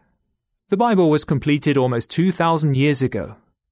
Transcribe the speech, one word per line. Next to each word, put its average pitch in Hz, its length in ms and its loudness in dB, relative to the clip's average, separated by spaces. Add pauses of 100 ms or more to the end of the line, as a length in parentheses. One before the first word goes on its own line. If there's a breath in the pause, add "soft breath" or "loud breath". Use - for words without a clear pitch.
(680)
The 202 80 -2
Bible 190 340 2
was 151 140 0
completed 147 520 0
almost 127 340 -2
two 180 200 0
thousand 160 460 0
years 135 260 0
ago, 104 360 -6 (340)